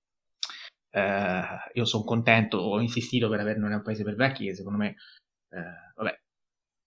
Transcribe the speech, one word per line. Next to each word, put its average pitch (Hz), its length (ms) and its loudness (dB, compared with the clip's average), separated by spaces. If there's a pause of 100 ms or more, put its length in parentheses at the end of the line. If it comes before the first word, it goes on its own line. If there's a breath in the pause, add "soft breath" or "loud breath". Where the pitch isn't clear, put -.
(920 loud breath)
Eh, 98 500 0 (300)
io 120 120 2
son 107 180 0
contento, 113 540 4
ho 101 240 2
insistito 117 480 0
per 107 100 0
avere 107 200 0
Non 104 120 0
è 107 40 0
un 104 80 -2
paese 107 200 -2
per 101 120 -2
vecchi, 131 300 0
che 95 100 -4
secondo 98 220 -6
me, 104 120 0 (600 soft breath)
eh, 85 460 -12
vabbè, - 240 -4 (680)